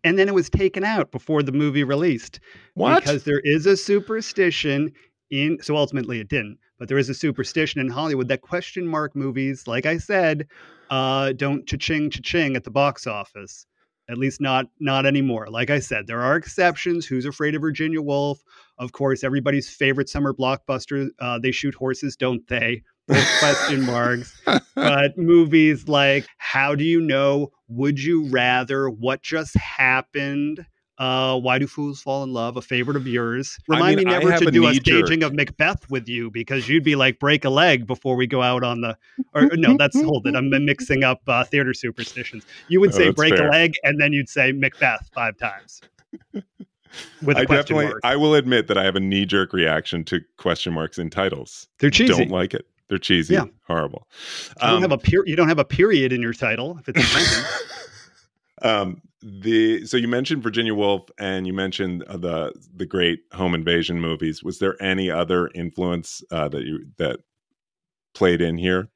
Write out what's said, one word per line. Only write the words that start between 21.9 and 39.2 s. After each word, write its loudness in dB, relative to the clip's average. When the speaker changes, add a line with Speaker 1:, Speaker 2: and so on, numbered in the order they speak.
Speaker 1:
Don't -2
They? -2
Both 4
question 2
marks. -2
Speaker 2:
<laughs> 0
Speaker 1:
But 2
movies 4
like 4
How -2
Do 0
You 2
Know? 0
Would -2
You 0
Rather? 0
What -4
Just -6
Happened? -2
Uh, -2
Why 0
Do -2
Fools -8
Fall -6
in -8
Love? -4
A -8
favorite -4
of -6
yours. -4
Speaker 2:
I 4
Speaker 1:
Remind 4
Speaker 2:
mean, 2
Speaker 1:
me 2
Speaker 2:
I 0
Speaker 1:
never 4
Speaker 2:
have 4
Speaker 1:
to 4
Speaker 2:
a 0
Speaker 1:
do 6
a 4
Speaker 2:
knee-jerk 4
Speaker 1:
staging 2
of -2
Macbeth -2
with -4
you, -6
because -6
you'd 2
be 2
like, 2
"Break 2
a 2
leg" 4
before -2
we 0
go 0
out 0
on -2
the, -6